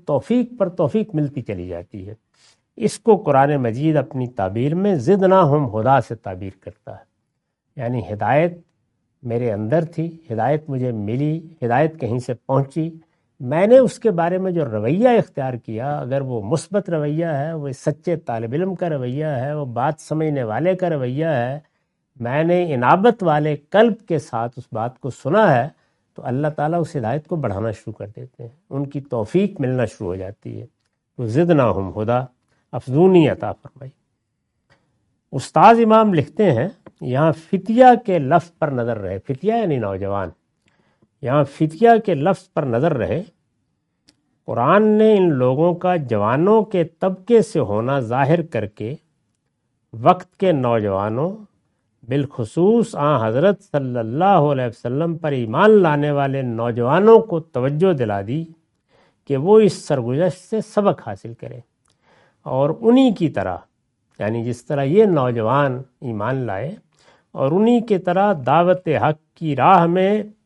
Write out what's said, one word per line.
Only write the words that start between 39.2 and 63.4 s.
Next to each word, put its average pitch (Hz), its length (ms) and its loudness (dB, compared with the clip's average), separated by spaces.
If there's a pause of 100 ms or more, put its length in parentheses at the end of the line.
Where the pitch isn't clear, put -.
فتیہ 175 260 -4
یعنی 196 240 0
نوجوان، 98 520 -4 (920)
یہاں 139 200 2
فتیہ 156 460 0 (160)
کے 185 100 0
لفظ 165 380 -2
پر 160 120 -4
نظر 131 320 0
رہے۔ 110 240 -2 (1300)
قرآن 135 360 2 (140)
نے 220 200 6
ان 185 160 4
لوگوں 131 420 2
کا 180 200 -2 (140)
جوانوں 135 540 2
کے 190 200 -2 (160)
طبقے 190 420 2
سے - 180 -2
ہونا 113 400 -2
ظاہر 135 460 0
کر 107 240 -6
کے 110 240 -12 (1000)
وقت 156 460 0
کے 185 120 2
نوجوانوں، 117 800 0 (720)
بالخصوص 147 920 0
آن 143 260 0
حضرت 143 420 0
صلی 131 360 -4
اللہ 160 400 2 (120)
علیہ 127 140 -2
وسلم 139 520 -4
پر 156 140 -6
ایمان 131 400 2 (100)
لانے 147 300 2
والے 139 300 -2
نوجوانوں 123 800 2
کو 220 200 -4
توجہ 151 540 -2
دلا 107 340 -2
دی 151 160 -6 (840)
کہ 139 80 0
وہ 196 220 4
اس 208 140 6 (140)
سرگزشت 139 640 -2
سے 220 160 -4
سبق 202 420 -2
حاصل 113 260 -12
کریں 123 260 -16 (840)
اور 139 240 0 (120)
انہی 247 320 6
کی 165 160 -2
طرح، 92 280 -4 (600)